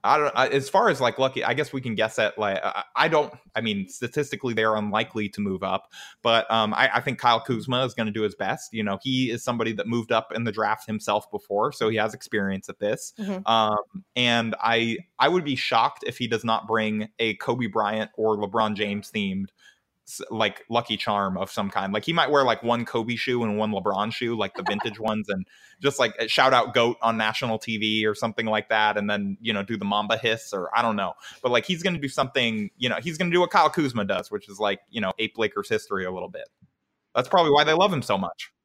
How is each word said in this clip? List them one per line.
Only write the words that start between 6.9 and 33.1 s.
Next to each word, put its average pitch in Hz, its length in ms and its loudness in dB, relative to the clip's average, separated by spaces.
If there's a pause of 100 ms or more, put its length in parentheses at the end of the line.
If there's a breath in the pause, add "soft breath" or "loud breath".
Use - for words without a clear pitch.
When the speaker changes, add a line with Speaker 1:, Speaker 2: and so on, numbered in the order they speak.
Speaker 1:
I 120 80 2
think 131 160 -4
Kyle 117 220 4
Kuzma 123 440 -2
is 127 80 -4
gonna 110 200 -4
do 110 100 -2
his 101 120 -2
best. 104 380 -6
You 110 100 -6
know, 98 200 -2
he 127 280 0
is 117 140 -6
somebody 117 280 -2
that 101 140 -6
moved 117 240 -2
up 113 240 0
in 117 100 -4
the 110 80 -2
draft 107 340 -2
himself 107 440 -2
before, 104 420 -2
so 110 180 0
he 110 60 -2
has 107 180 0
experience 98 560 -4
at - 80 -14
this. - 400 -4
Speaker 2:
Mm-hmm. 196 280 -6
Speaker 1:
Um, 107 580 0 (100)
and 117 440 2
I, 117 400 0 (200)
I 135 100 4
would 175 160 2
be 139 120 -2
shocked 127 500 0
if - 100 -6
he 120 120 -4
does 113 160 -2
not 113 220 0
bring 107 420 0 (100)
a 113 160 0
Kobe 123 320 -4
Bryant 107 480 -2
or 110 240 0
LeBron 104 360 0
James 101 360 -4
themed 98 380 -2 (580 soft breath)
s-, - 240 -12
like, 110 400 -2
Lucky 113 260 0
Charm 101 400 0
of 95 140 -4
some 101 180 -4
kind. 98 240 -2
Like, 107 120 -2
he 165 80 -2
might 151 180 2
wear, 143 140 6
like, 117 180 2
one 117 220 0
Kobe 117 320 -2
shoe 123 260 0
and 104 160 0
one 107 140 0
LeBron 101 400 0
shoe, 117 260 -2
like 98 160 -2
the - 80 -8
Speaker 2:
<laughs> 95 60 -4
Speaker 1:
vintage 104 320 -4
ones, 110 280 -2
and 95 160 -2 (340 soft breath)
just, 139 200 0
like, 117 160 2 (140)
shout 131 260 6
out 120 180 4
goat 120 300 4
on 113 160 2
national 110 400 0
T 110 180 -6
V 107 300 0
or 107 80 2
something 113 320 -4
like 107 240 0
that, 107 260 4
and 104 140 0
then, 101 320 -2
you 113 100 -2
know, 101 100 0
do 110 140 -4
the 101 80 -6
Mamba 104 320 0
hiss, 110 380 -2
or 92 200 -6
I 117 60 4
don't 113 160 0
know. 92 160 -2 (300 loud breath)
But, 127 80 2
like, 120 160 2
he's 170 160 -4
gonna 175 160 0
do 139 100 -4
something, 120 680 -2
you - 100 -2
know, 101 140 0
he's 156 160 -6